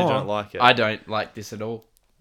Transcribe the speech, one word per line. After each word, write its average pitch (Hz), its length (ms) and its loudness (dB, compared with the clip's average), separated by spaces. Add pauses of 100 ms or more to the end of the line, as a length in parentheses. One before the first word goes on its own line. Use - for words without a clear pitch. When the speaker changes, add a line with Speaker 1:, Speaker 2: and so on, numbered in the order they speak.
Speaker 1:
more. 165 100 2
Speaker 2:
don't 131 140 -2
like 104 280 -6
it. 120 60 -2
Speaker 3:
I 123 120 8
don't 107 340 0
like 107 280 -6
this 110 180 -14
at 104 100 -12
all. 113 220 -10 (360)